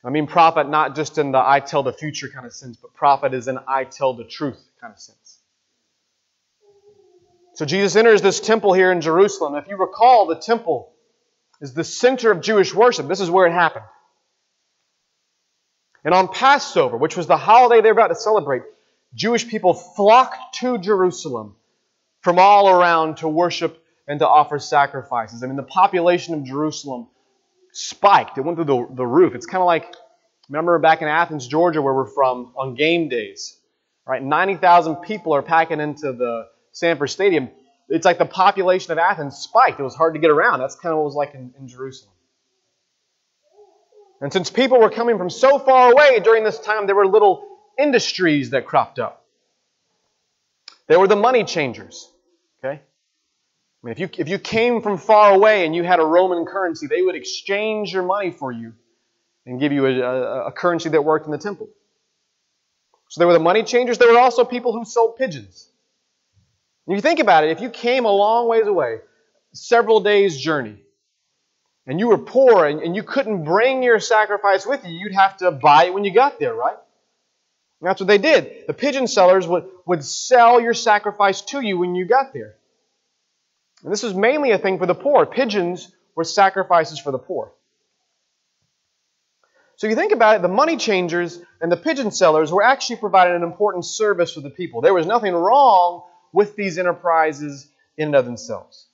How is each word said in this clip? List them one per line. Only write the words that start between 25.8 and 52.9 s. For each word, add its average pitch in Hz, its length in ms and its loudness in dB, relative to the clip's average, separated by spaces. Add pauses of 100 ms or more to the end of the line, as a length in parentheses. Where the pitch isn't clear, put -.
of 147 100 -8
Jerusalem 135 680 -10 (640)
spiked. - 640 0
It 135 40 -6
went 165 160 -6
through 165 80 -4
the, 127 300 -2
the 127 100 -6
roof. 131 300 2
It's - 100 -14
kinda 185 200 -2
like, 170 280 -2 (540)
remember 165 320 -2
back 156 220 2
in 151 80 -4
Athens, 156 360 -4
Georgia, 156 360 0
where 135 120 0
we're 131 120 -2
from, 123 500 -4
on 135 180 -8
game 156 360 -2
days, 104 500 -10 (480)
right? 131 160 -8
Ninety 170 320 0
thousand 170 420 4
people 165 380 -6
are 139 80 0
packing 165 380 0
into 147 320 -8
the 117 340 -6 (240)
Sanford 156 380 -2
Stadium. 165 400 -2 (380)
It's 165 180 -4
like 175 120 2
the 170 80 2
population 185 640 0
of 156 60 -4
Athens 160 400 -4
spiked. 226 420 0
It 139 40 -6
was 127 120 -10
hard 165 180 0
to 160 60 -8
get 156 120 4
around. 165 280 2
That's 131 160 -8
kinda 165 200 -6
what 156 80 -2
it - 20 -2
was 143 100 -8
like 143 200 -6
in, 127 240 -20
in 135 80 -20
Jerusalem. 131 460 -18 (2000)
And 143 120 -10
since 185 160 -4
people 254 300 2
were 220 100 6
coming 233 300 -2
from 180 100 -6
so 269 300 2
far 254 320 6
away 262 280 6
during 220 240 2
this 214 160 -4
time, 208 280 -4
there 196 80 0
were 202 120 4
little 202 400 2 (300)
industries 180 720 -2
that 127 140 -4
cropped 131 320 -2
up. 113 260 -10 (1600)
There 180 120 4
were 196 80 4
the 208 80 4
money 226 280 0
changers, - 680 -8 (480)
okay? 147 220 -10 (1000)